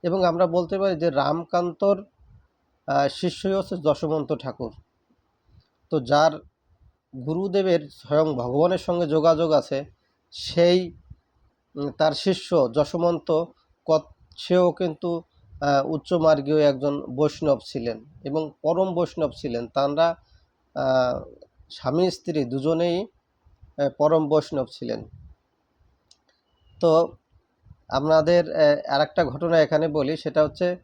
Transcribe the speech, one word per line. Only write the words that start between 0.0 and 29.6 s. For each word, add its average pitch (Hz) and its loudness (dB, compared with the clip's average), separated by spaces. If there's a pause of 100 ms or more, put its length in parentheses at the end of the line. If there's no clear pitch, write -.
এবং 180 0
আমরা 175 4
বলতে 175 -2
পারি 190 0
যে 165 0
রামকান্তর, 170 -2 (840)
আহ, 139 0
শিষ্যই 185 -4
হচ্ছে 190 -4
যশোমন্ত 151 -2
ঠাকুর। 123 -10 (1160)
তো 156 0
যার 147 2 (840)
গুরুদেবের 175 -2
স্বয়ং 151 0
ভগবানের 143 0
সঙ্গে 175 -2
যোগাযোগ 160 2
আছে, 143 0 (460)
সেই, 175 0 (840)
উম, 143 -6
তার 156 2
শিষ্য 160 0
যশোমন্ত 165 0 (420)
কত-, 156 0 (220)
সেও 180 2
কিন্তু, 170 -6 (380)
আহ, 139 2
উচ্চমার্গীয় 156 2
একজন 143 0
বৈষ্ণব 143 -2
ছিলেন 113 -8 (200)
এবং 147 -4 (100)
পরম 175 -2
বৈষ্ণব 160 -4
ছিলেন। 117 -8
তাঁরা, 147 0 (580)
আহ, 131 0 (460)
স্বামী 165 0
স্ত্রী 156 -4
দুজনেই, 165 -2
আহ, - -10 (100)
পরম 156 2
বৈষ্ণব 143 0
ছিলেন। 113 -10 (1700)
তো 165 2 (720)
আপনাদের, 156 2
আহ, 147 2
আরেকটা 151 0
ঘটনা 160 2